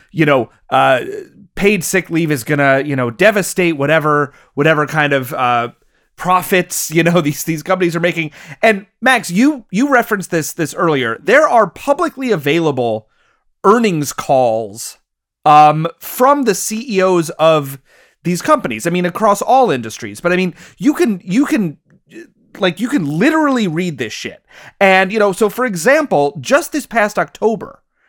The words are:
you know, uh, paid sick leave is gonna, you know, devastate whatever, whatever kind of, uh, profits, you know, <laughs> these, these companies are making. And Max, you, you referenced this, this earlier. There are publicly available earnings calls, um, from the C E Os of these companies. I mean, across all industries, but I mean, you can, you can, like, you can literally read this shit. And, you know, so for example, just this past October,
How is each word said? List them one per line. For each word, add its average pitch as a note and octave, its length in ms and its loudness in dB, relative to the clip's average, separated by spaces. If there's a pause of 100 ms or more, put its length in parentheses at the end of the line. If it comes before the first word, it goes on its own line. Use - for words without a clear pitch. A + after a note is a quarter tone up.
(120)
you D#3+ 140 0
know, C3+ 240 2 (200)
uh, C3 320 2 (540)
paid G3+ 280 2
sick - 260 -4
leave E3 220 -2
is C3 120 -4
gonna, C#3 380 2
you D3 140 -4
know, B2 160 -2
devastate F#3 640 0
whatever, D3 560 0 (200)
whatever D3+ 340 2
kind D3 260 0
of, B2+ 200 -2
uh, A#2+ 400 -2 (420)
profits, F3+ 760 -2
you E3 140 2
know, E3+ 180 2
<laughs> D3 60 -2
these, D3 160 -6
these D#3+ 180 -4
companies F#3 340 -2
are E3+ 40 -2
making. E3 320 -4 (300)
And G#3 260 0 (140)
Max, A#3+ 280 0
you, B3 400 2
you B3+ 200 -2
referenced A3 420 0
this, D#3+ 220 -4
this E3 200 -6
earlier. C3+ 480 -2
There B3+ 260 4
are A3 220 2
publicly C#4+ 640 -4
available C#3 800 -2 (540)
earnings G3 500 2
calls, A2+ 840 -2 (460)
um, D3+ 440 6 (120)
from C#4 440 0
the G3+ 120 0
C A3 420 -6
E F#3 40 2
Os F3 300 2
of D3+ 480 0 (440)
these E3+ 180 -2
companies. E3+ 460 -2
I - 20 0
mean, F3+ 160 0
across G3+ 360 0
all B3 280 2
industries, A2 500 -6
but F3 140 -2
I - 20 2
mean, F3+ 200 -2 (240)
you C#4 160 0
can, A3 280 -2
you A3+ 220 0
can, G3+ 320 -2 (800)
like, F#3 220 -2
you A#3 100 -4
can A#3+ 160 -2
literally B3+ 640 0
read D#3+ 320 -4
this A2 140 -6
shit. - 300 -14 (360)
And, F#3+ 320 4
you A3 80 -2
know, G#3 120 2
so G#3 160 0
for A#3 180 -4
example, F#3 760 0
just F#3 300 0
this D4+ 160 -6
past G#3 320 -2
October, - 640 -4 (260)